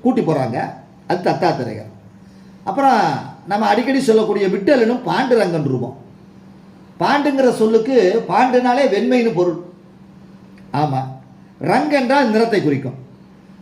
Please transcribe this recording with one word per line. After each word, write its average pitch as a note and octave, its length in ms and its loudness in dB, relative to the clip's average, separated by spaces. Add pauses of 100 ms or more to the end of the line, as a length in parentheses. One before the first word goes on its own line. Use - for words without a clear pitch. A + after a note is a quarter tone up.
கூட்டி A#3 260 0
போறாங்க. C3 280 -2 (520)
அது - 180 -2
தத்தாத்திரேயர். A2 640 -4 (800)
அப்புறம் B3 320 2 (500)
நம்ம G#3 200 0
அடிக்கடி B3+ 300 0
சொல்லக்கூடிய G#3 520 2
விட்டலனும் B3 560 2
பாண்டுரங்கன் F#3 640 0
ரூபம். A#2 220 -6 (1040)
பாண்டுங்கிற C4+ 480 2 (120)
சொல்லுக்கு A3+ 360 2 (320)
பாண்டுனாலே B3 640 2
வெண்மைன்னு A#3 440 0
பொருள். F3 220 0 (1200)
ஆமா, C3+ 200 -2 (680)
ரங் C#4+ 280 2
என்றால் B3+ 340 2
நிறத்தை A3 280 2
குறிக்கும். C3+ 360 -2 (640)